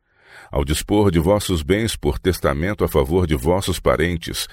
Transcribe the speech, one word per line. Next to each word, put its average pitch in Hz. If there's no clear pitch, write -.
Ao 71
dispor 98
de 82
vossos 90
bens 104
por -
testamento 85
a 82
favor 80
de 78
vossos 85
parentes, 82